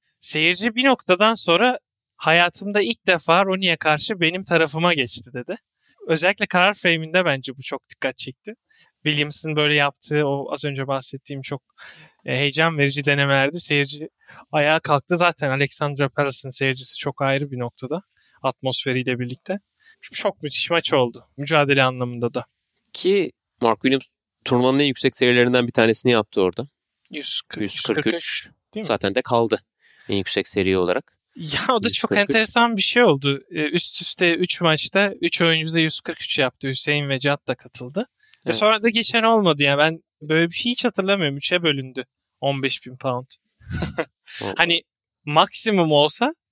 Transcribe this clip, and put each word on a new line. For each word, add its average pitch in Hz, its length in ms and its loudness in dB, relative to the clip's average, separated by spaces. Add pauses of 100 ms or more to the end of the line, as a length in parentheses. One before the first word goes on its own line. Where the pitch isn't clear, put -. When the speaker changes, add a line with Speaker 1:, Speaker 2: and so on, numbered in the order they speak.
(200)
Speaker 1:
Seyirci 180 540 0
bir 254 100 0
noktadan 220 500 2
sonra 208 440 2 (380)
"Hayatımda 175 640 2
ilk 226 240 -4
defa 175 380 2
Ronnie'ye 190 320 0
karşı 156 440 -2
benim 175 240 0
tarafıma 160 500 2
geçti." 123 400 -4
dedi. 131 220 -8 (520)
Özellikle 175 380 0
karar 185 280 2
frame'inde 165 500 0
bence 135 320 -2
bu 135 60 -16
çok - 260 -10
dikkat - 280 -6
çekti. - 380 -12 (500)
Williams'ın 151 520 -2
böyle 147 180 2
yaptığı 147 520 0
o 139 260 -4
az 151 120 -6
önce 135 220 -6
bahsettiğim 135 560 -8
çok, 139 200 -8 (600)
e, 127 120 -4
heyecan 151 420 0
verici 139 260 0
denemelerde 139 540 2
seyirci 147 500 -2 (440)
ayağa 151 280 2
kalktı. 156 360 0
Zaten 165 340 0
Alexandra 139 580 -2
Palace'ın 135 420 -4
seyircisi 131 480 -4
çok - 240 -6
ayrı 139 280 -2
bir 127 80 -8
noktada 143 440 -8 (400)
atmosferiyle 127 760 -4
birlikte. 127 420 -8 (400)
Çok - 420 -6
müthiş - 280 -6
maç 170 220 0
oldu. 127 440 0
Mücadele 143 460 2
anlamında 123 520 -2
da. 120 100 -6 (480)
Speaker 2:
Ki 190 400 0 (280)
Mark 117 220 4
Williams 135 240 0 (380)
turnuvanın 127 340 2
en 147 80 4
yüksek 131 300 0
serilerinden 123 500 4
bir 117 60 -8
tanesini 113 400 4
yaptı 104 300 2
orada. 92 240 0 (440)
Speaker 1:
Yüz 151 380 -8
kırk, - 140 -8
Speaker 2:
Yüz - 200 -6
kırk 139 240 -2
üç. - 420 0 (260)
Speaker 1:
değil 214 80 -8
mi? 190 40 -8
Speaker 2:
Zaten 101 280 0
de 127 80 0
kaldı 117 400 2 (460)
en 101 80 0
yüksek 98 320 -2
seri 95 300 2
olarak. 90 400 -2 (180)
Speaker 1:
Ya 165 380 -2
o 214 80 0
da 233 80 -2
çok - 200 -4
Speaker 2:
Yüz 202 80 2
kırk - 0 -
üç. 202 120 0
Speaker 1:
enteresan 226 460 2
bir 190 60 -2
şey - 200 2
oldu. 139 480 2
Ee, 165 180 -4
üst - 340 -2
üste 170 320 0
üç - 260 -4
maçta 190 600 0
üç 170 220 -2
oyuncu 160 320 2
da 165 40 2
yüz 160 220 0
kırk - 220 -10
üç - 160 -4
yaptı. 135 300 -2
Hüseyin 143 400 -2
ve 135 100 -2
Cihat 143 300 -2
da - 60 -4
katıldı. 135 460 -10
Ve - 500 -10
Speaker 2:
Evet. 175 60 -2
Speaker 1:
sonra 214 260 2
da 233 60 0
geçen 226 340 0
olmadı 202 400 4
ya. 143 160 4
Ben 160 240 2 (200)
böyle 160 280 2
bir - 40 -12
şey 240 180 -2
hiç - 120 -4
hatırlamıyorum. 190 520 0
Üçe 175 260 -2
bölündü 135 420 -2 (360)
on 139 220 -2
beş - 240 -4
bin 131 100 -16
pound. 127 300 -4 (320)
<laughs> - 520 -8 (300)
Speaker 2:
Oldu. 101 160 -6
Speaker 1:
Hani 170 260 0 (420)
maksimum 170 680 2
olsa, 151 420 2 (180)